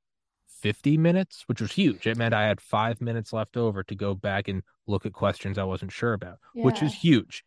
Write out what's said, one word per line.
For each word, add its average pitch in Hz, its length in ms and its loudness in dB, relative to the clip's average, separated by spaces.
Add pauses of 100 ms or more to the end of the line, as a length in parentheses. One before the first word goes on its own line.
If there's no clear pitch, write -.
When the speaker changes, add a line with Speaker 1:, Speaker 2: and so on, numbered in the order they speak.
(480)
Speaker 1:
fifty 143 500 0
minutes, 175 500 2
which 120 120 -2
was 110 120 -4
huge. 165 340 0
It 110 100 2
meant 117 180 2
I 107 140 4
had 101 120 0
five 113 400 -2
minutes 117 320 -4
left 110 240 -6
over 110 280 0
to - 120 -10
go 101 180 -2
back 98 340 -2
and 95 140 -4 (240)
look 101 200 -2
at 98 80 -6
questions 98 440 0
I 98 60 0
wasn't 92 280 -6
sure 120 220 0
about, 92 240 -10 (220)
which 202 220 4
is 151 100 0
Speaker 2:
Yeah. - 40 -12
Speaker 1:
huge. - 500 2